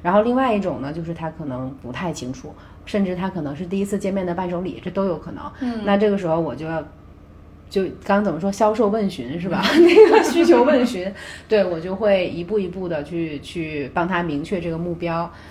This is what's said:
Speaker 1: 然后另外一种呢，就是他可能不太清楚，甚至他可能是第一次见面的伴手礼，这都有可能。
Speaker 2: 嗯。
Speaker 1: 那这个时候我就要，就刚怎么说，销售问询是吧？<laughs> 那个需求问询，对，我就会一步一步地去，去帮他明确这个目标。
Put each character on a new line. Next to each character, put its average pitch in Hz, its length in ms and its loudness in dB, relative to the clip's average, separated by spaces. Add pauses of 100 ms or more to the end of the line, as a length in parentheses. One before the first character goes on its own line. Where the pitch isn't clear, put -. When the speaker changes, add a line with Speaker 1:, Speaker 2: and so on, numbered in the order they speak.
Speaker 1:
然 175 100 0
后 208 80 6
另 240 160 2
外 262 180 2
一 202 60 2
种 143 220 -4
呢， 143 100 -6
就 170 100 -8
是 165 120 -8
他 165 160 -8
可 160 160 -10
能 131 240 -6 (100)
不 120 100 -12
太 165 220 -6
清 123 180 -8
楚， 117 240 -14 (300)
甚 202 220 -2
至 180 100 -4
他 185 140 -4
可 180 100 -6
能 143 160 -6
是 180 80 -10
第 190 140 -4
一 196 80 0
次 202 120 -4
见 196 140 -2
面 190 140 -2
的 170 80 -2
伴 180 160 -4
手 175 100 -4
礼， 185 240 -8
这 180 60 -6
都 196 160 -2
有 170 100 -2
可 156 160 -12
能。 - 180 -12 (100)
Speaker 2:
嗯。 240 220 -4
Speaker 1:
那 202 140 2
这 208 140 4
个 196 80 0
时 180 80 -4
候 160 120 2
我 165 160 -2
就 156 120 -10
要， 160 160 -4 (880)
就 190 140 -2 (200)
刚 208 200 2
怎 185 80 0
么 160 80 -6
说， 196 100 -2
销 214 240 2
售 233 140 2
问 208 220 0
询 135 300 -8
是 180 80 -6
吧？ - 200 -2
<laughs> 285 100 2
那 349 320 10
个 427 140 8
需 320 200 2
求 247 180 6
问 262 240 4
询， 190 260 -6 (360)
对， 208 160 4
我 175 140 -2
就 185 160 -6
会 196 340 2
一 170 140 -6
步 208 160 -2
一 190 80 0
步 180 220 -6
地 156 160 -4
去， 160 360 -6
去 156 520 -6
帮 170 160 -2
他 175 140 0
明 151 200 -4
确 180 180 -4
这 170 100 -6
个 160 80 -6
目 175 160 -6
标。 170 360 -4 (200)